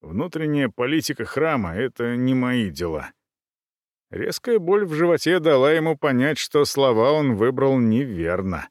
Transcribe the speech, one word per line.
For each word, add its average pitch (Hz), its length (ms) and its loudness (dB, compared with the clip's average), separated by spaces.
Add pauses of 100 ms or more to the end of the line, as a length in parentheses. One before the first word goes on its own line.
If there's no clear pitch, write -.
Внутренняя 147 680 -4
политика 135 560 -4
храма — 135 520 -2
это 120 400 -4
не 127 180 0
мои 123 360 -2
дела». 78 420 -8 (1000)
Резкая 180 480 -4
боль 196 280 0
в 156 80 -6
животе 170 440 2
дала 151 340 4
ему 160 240 0
понять, 139 420 0
что - 260 2
слова 131 480 2
он 147 220 2
выбрал 131 440 2
неверно. 95 920 -2